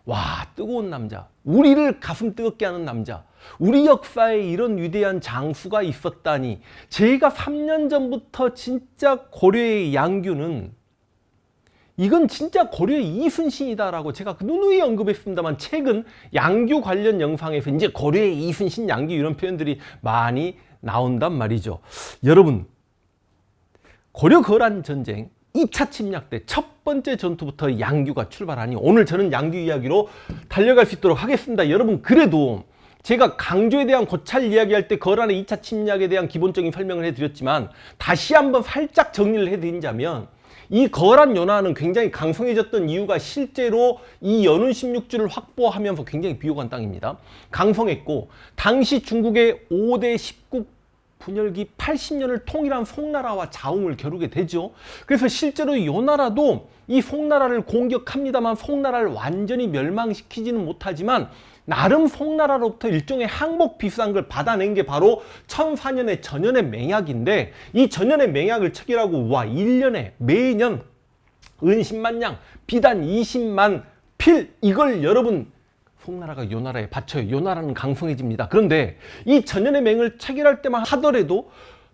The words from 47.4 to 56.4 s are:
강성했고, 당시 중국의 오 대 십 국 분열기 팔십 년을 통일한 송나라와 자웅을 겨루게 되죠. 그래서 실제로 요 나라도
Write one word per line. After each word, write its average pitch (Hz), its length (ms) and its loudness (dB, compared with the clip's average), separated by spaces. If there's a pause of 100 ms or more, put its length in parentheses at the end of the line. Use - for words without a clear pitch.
강성했고, 180 800 -2 (260)
당시 254 460 0
중국의 226 600 2 (100)
오 220 280 0
대 233 180 0
십 - 320 -16
국 - 280 -8 (420)
분열기 202 580 -6
팔십 294 400 -6
년을 247 280 -4
통일한 277 400 -4
송나라와 254 640 -6
자웅을 160 480 -4
겨루게 165 320 -6
되죠. 175 420 -4 (340)
그래서 262 220 2
실제로 285 580 -2
요 151 160 -2
나라도 269 680 2 (180)